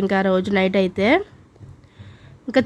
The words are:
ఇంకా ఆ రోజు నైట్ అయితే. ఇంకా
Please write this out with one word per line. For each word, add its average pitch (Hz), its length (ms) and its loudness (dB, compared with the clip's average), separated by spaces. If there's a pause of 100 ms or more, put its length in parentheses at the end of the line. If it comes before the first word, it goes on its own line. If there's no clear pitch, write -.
ఇంకా 190 180 0
ఆ 196 120 0
రోజు 185 160 0 (100)
నైట్ 190 240 0
అయితే. 190 240 -2 (1400)
ఇంకా 262 180 0